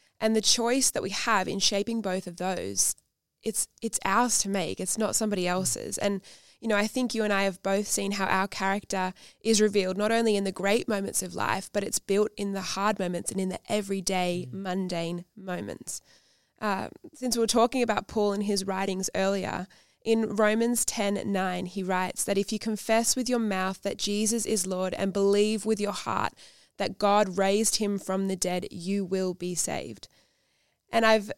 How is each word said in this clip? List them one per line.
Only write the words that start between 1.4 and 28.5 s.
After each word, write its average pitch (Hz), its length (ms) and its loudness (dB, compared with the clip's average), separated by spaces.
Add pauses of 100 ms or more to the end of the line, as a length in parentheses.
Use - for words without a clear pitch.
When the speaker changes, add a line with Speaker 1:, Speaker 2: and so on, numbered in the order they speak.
Speaker 1:
in 190 100 -4
shaping 202 420 0
both 190 280 -4
of 170 100 -12
those, 185 580 -2 (460)
it's, - 260 -4 (140)
it's - 240 -4
ours 220 340 2
to 196 100 -2
make. 190 300 -2
It's 190 200 -4
not 220 160 0
somebody 202 320 0
else's. 185 500 -2
And, 202 240 0 (380)
you 226 80 -6
know, 214 80 4
I 202 100 4
think 247 300 -2
you 220 80 0
and 208 100 2
I 196 100 2
have 190 200 -2
both 196 240 0
seen 196 260 -2
how 196 120 -2
our 190 220 2
character 196 680 -2 (240)
is 220 200 2
revealed, 196 380 2
not 208 140 2
only 226 240 4
in 196 80 2
the 190 80 0
great 196 360 0
moments 196 360 -2
of 175 100 -10
life, - 400 -2
but 196 100 0
it's - 140 -4
built 202 400 2
in 202 140 -4
the 196 100 -4
hard 202 380 -2
moments 175 320 -4
and 190 100 -2
in 185 80 0
the 180 100 -6 (120)
everyday, 185 760 0
Speaker 2:
Mm. 190 140 -10
Speaker 1:
mundane 175 640 -4 (100)
moments. - 640 -8 (580)
Uh, 202 300 -4 (260)
since 247 200 -2
we're 226 120 2
talking 240 340 4
about 208 260 0
Paul 208 260 0
and 208 100 -2
his 202 200 0
writings 190 520 -2
earlier, 190 500 0 (380)
in 220 320 2
Romans 226 500 4
ten 202 460 0
nine, 185 340 -2
he 190 160 -6
writes 185 420 -2
that 196 140 0
if 196 140 0
you 214 80 -2
confess 226 560 2
with 254 120 -2
your 247 120 2
mouth 190 420 -2
that - 160 -4
Jesus 214 480 0
is 196 220 0
Lord 185 260 -2
and 196 180 0
believe 202 540 4
with 214 140 2
your 202 120 -2
heart - 420 -2 (440)
that 196 200 -4
God 202 400 4
raised 202 380 2
him 202 240 0
from 196 280 -2
the 190 80 0
dead, 180 360 -2